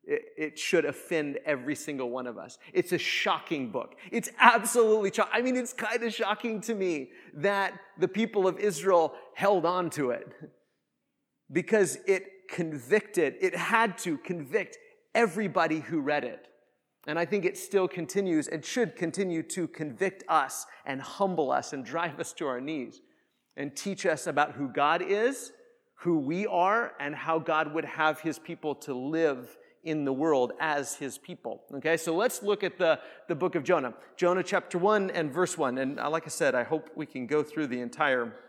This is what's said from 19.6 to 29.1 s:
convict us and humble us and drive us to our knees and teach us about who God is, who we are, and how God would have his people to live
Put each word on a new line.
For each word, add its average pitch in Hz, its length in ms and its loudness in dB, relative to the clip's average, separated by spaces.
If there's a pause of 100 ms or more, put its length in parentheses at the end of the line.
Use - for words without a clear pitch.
convict 160 600 -6
us 143 380 0 (180)
and 135 160 -6
humble 185 500 0
us 135 220 0
and 135 120 -8
drive 147 360 -4
us - 140 -6
to 151 120 -4
our 127 140 -2
knees 135 400 -8 (560)
and 143 180 -8
teach - 300 -6
us 160 220 0
about 147 260 0
who 139 160 -4
God 147 320 2
is, 226 520 -2 (480)
who 165 180 2
we 165 280 -2
are, 190 520 2
and 147 160 -6
how 156 240 0
God 156 340 0
would 156 120 -2
have 156 360 2
his 160 180 -4
people 156 380 -6
to - 160 -8
live 139 640 0 (280)